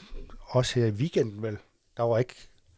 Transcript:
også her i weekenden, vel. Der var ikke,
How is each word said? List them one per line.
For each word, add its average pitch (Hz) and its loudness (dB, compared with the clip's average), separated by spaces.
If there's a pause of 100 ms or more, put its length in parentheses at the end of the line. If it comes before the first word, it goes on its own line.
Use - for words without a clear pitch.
(480)
også 127 2
her 117 4
i 110 4
weekenden, 110 0
vel. 107 -4 (400)
Der 120 0
var 117 4
ikke, - 0 (420)